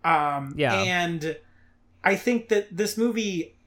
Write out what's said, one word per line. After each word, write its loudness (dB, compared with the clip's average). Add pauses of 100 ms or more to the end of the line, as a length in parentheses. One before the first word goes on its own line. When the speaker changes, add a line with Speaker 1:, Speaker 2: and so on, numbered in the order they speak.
Speaker 1:
Um, 0
Speaker 2:
Yeah. 4
Speaker 1:
and -2 (640)
I 4
think 0
that 0
this -2
movie -2 (120)